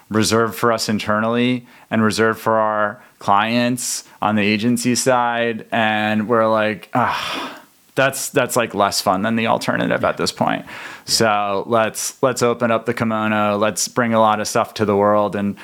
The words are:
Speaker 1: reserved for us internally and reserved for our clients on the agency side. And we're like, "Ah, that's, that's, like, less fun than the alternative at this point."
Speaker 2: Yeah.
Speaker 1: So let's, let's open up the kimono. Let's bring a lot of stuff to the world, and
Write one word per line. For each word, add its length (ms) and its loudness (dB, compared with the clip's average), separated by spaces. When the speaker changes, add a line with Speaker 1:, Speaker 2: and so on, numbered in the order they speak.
Speaker 1:
reserved 460 0
for 180 0
us 160 -2
internally 800 -2
and 120 2
reserved 380 2
for 140 0
our 480 0
clients 840 0
on 140 2
the 60 2
agency 520 2
side. 760 0
And 580 0
we're 200 4
like, 460 0
"Ah, 640 -4
that's, 360 0
that's, 260 0
like, 180 0
less 280 0
fun 200 2
than 140 0
the 120 0
alternative 540 0
at 140 0
this 160 -2
point." 320 -2
Speaker 2:
Yeah. 80 -18
Speaker 1:
So 520 0
let's, 560 -2
let's 200 0
open 280 0
up 140 0
the 80 -2
kimono. 640 0
Let's 320 -2
bring 240 0
a 80 4
lot 200 4
of 60 -6
stuff 280 -2
to 100 -2
the 100 2
world, 400 2
and 300 -4